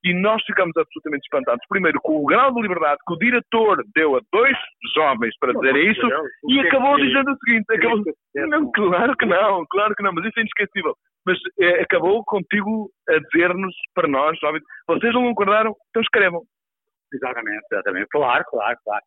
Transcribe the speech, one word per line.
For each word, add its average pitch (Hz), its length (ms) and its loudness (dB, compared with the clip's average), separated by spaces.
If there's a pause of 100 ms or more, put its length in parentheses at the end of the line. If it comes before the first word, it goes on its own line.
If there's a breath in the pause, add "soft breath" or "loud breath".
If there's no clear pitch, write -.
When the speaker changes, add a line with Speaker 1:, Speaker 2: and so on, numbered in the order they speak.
Speaker 1:
E 180 100 0
nós 214 320 0
ficámos 185 300 -2
absolutamente 156 480 -4
espantados. 127 460 -2
Primeiro, 170 320 0
com 156 200 0
o 143 40 -2
grau 247 280 4
de 240 80 -2
liberdade 170 360 0 (100)
que 185 60 -4
o 165 40 -6
diretor 220 640 2 (140)
deu 156 220 2
a - 20 2 (140)
dois 247 240 2 (360)
jovens 131 460 0
para 127 140 0
Speaker 2:
Não, - 80 -2
Speaker 1:
dizerem 135 240 4
Speaker 2:
não, 208 80 2
Speaker 1:
isso, - 160 -2
Speaker 2:
não, 156 140 -2 (260)
Speaker 1:
e 254 80 4
Speaker 2:
não, 277 100 2
Speaker 1:
acabou 277 300 4
Speaker 2:
não, 285 80 4
Speaker 1:
dizendo 269 260 2
o 262 60 -4
seguinte, 226 320 0
Speaker 2:
não, 220 80 2
Speaker 1:
acabou, 233 200 0 (380)
Speaker 2:
não, 285 120 -2
não, 302 120 0
Speaker 1:
não, 254 140 -2
claro 190 440 2
que - 80 0
não, 190 440 2
claro 208 260 0
que 208 80 -8
não, 196 100 0
mas 170 120 -4
isso 226 120 -6
é 233 40 -2
inesquecível. 196 520 -4 (320)
Mas, 180 140 0 (220)
eh, 180 200 4
acabou 185 440 0
contigo 208 640 -4 (200)
a 160 80 4
dizer-nos, 180 560 0 (220)
para 170 120 0
nós, 147 300 0
jovens, 151 240 -4 (260 loud breath)
vocês 185 260 0
não 247 100 2
concordaram? 214 500 2 (160)
Então 226 140 -2
escrevam. 185 380 0 (720)
Speaker 2:
Exatamente, 117 580 -6
exatamente. 98 400 -4
Claro, 143 380 0
claro, 120 340 -4
claro. 104 240 -6